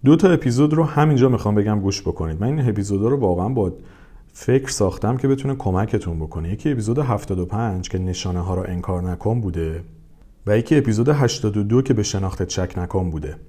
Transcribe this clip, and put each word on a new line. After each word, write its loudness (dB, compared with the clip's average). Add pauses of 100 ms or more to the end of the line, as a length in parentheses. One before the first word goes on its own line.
دو 8
تا 6
اپیزود 2
رو 4
همینجا 4
می‌خوام 2
بگم 2
گوش -2
بکنید. -4
من -2
این 0
اپیزودا 0
رو 2
واقعاً 0
با 0 (600)
فکر 0
ساختم 0
که 0
بتونه 0
کمکتون -2
بکنه. -6
یکی -2
اپیزود -2
هفتاد -2
و -2
پنج -4
که -4
نشانه -2
ها -2
رو -2
انکار -4
نکن -2
بوده -4 (640)
و 4
یکی 2
اپیزود 2
هشتاد 2
و 0
دو 4
که 2
به 0
شناختت -4
شک -4
نکن -2
بوده. -8 (120)